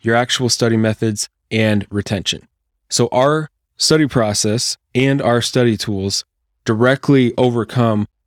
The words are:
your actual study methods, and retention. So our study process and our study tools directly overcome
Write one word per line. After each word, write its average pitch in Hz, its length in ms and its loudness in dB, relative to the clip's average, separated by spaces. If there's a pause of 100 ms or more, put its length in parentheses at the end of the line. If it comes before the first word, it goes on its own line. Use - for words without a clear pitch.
your 113 120 0
actual 123 360 0
study 113 280 0
methods, 110 520 -2 (200)
and 107 400 0
retention. - 580 -6 (420)
So 120 220 0
our 151 380 2 (280)
study 156 300 2
process 110 680 -2 (160)
and 139 280 0
our 117 200 2
study 120 360 0
tools 98 480 -6 (400)
directly 123 720 2
overcome 117 720 0 (200)